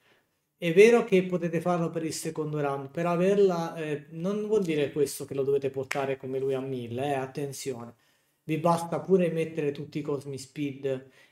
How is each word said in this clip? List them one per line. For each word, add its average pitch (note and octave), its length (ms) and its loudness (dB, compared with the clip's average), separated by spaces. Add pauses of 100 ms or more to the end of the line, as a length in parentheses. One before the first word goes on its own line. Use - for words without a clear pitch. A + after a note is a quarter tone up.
(560)
È E3+ 180 0
vero A3+ 300 10
che F#3 220 4
potete E3+ 360 -2
farlo E3+ 280 0
per E3 140 -6
il D#3 100 -4
secondo D#3 480 -6
round, C#3 280 -4
per E3+ 180 -4
averla, F3 680 2
eh, D3+ 360 -4
non G3 360 -4
vuol G#3 160 2
dire D3 280 0
questo C#3+ 340 -2
che C#3 80 -10
lo C3+ 100 0
dovete C#3 280 2
portare C3+ 460 -4
come C3 220 -8
lui C3+ 140 -2
a C3 80 -2
mille, B2+ 460 -6
eh, C#3+ 60 -2
attenzione. C3 840 -8 (500)
Vi D#3 120 -2
basta E3+ 420 0
pure F3+ 320 2
mettere D#3+ 400 -2
tutti D3 280 -8
i - 20 -4
cosmi C#3 360 -6
Speed C3 720 -6 (220)